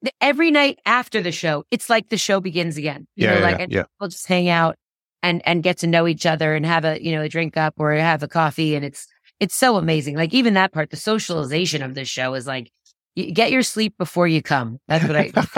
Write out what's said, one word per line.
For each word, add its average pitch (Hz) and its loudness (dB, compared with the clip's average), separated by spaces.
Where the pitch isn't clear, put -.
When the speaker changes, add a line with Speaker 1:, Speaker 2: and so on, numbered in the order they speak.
Speaker 1:
the, - -4
every 285 2
night 285 2
after 233 0
the 170 -2
show, 156 -2
it's - -2
like 226 0
the 220 -2
show 196 0
begins 170 -2
again. 151 -8
You 202 0
Speaker 2:
Yeah, 107 4
Speaker 1:
know, 101 4
Speaker 2:
yeah, 95 2
Speaker 1:
like, 92 2
Speaker 2:
yeah, - -4
Speaker 1:
and 90 -10
Speaker 2:
yeah. 95 0
Speaker 1:
we'll - -6
just - -14
hang 180 2
out 165 2
and, 175 0
and 170 2
get 175 0
to 170 -2
know 170 4
each 165 -2
other 160 2
and 156 -2
have 165 2
a, 156 -4
you 165 -2
know, 156 -2
a 156 -4
drink 160 -4
up 156 0
or 151 0
have 156 2
a 147 -4
coffee. 156 0
And 143 -4
it's, - -14
it's - -2
so 254 4
amazing. 160 0
Like, 165 -2
even 233 4
that 190 4
part, 151 -2
the - -12
socialization 160 -2
of 131 -10
this 135 -10
show 131 -4
is 131 -8
like, 131 -8
y-, 180 -6
get 220 2
your 262 4
sleep 214 -2
before 175 0
you 160 2
come. 123 -2
That's 160 2
what 151 0
I, 151 2
Speaker 2:
<laughs> - 0